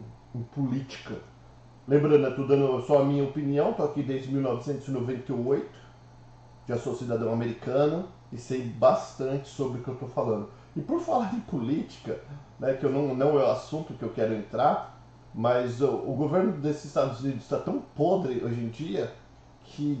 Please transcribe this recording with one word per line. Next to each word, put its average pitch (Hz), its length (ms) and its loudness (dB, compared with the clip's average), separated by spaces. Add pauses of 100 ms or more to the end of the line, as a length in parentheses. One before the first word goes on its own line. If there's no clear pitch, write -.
(360)
em 117 80 -6
política. - 720 -4 (720)
Lembrando, 147 380 6
eu 123 100 0
tô 139 100 -2
dando 131 400 4
só 147 160 8
a 139 40 4
minha 143 180 2
opinião, 143 500 0
tô 175 100 -2
aqui 143 200 0
desde 131 280 -4
mil 139 100 0
novecentos 135 460 -4
e 135 40 -6
noventa 123 400 -4
e 127 40 -2
oito, 123 440 0 (880)
já 123 100 -2
sou 123 180 -4
cidadão 117 360 -2
americano 131 760 0 (240)
e 117 60 -10
sei 127 260 -4
bastante 131 840 2
sobre 123 320 -4
o - 40 -10
que - 40 -12
eu 127 80 -6
tô 123 120 -8
falando. 113 420 -2 (260)
E 156 60 -2
por 320 180 -2
falar 240 340 0
em 240 60 -2
política, - 800 -4 (400)
né, 131 140 0
que 143 120 -2
eu 131 60 2
não, 139 240 0
não 143 240 4
é 127 60 4
o 110 60 4
assunto - 420 -6
que 113 100 -10
eu 113 60 -4
quero 110 260 0
entrar, 123 640 0 (320)
mas 120 480 2
o, 139 60 6
o - 260 -2
governo 160 380 2
desses 147 340 -4
Estados 131 380 -2
Unidos 131 240 -4
tá 156 100 0
tão 190 220 -4 (160)
podre 151 480 0
hoje 120 160 -2
em 113 100 -4
dia 160 440 -6 (500)
que 147 380 -4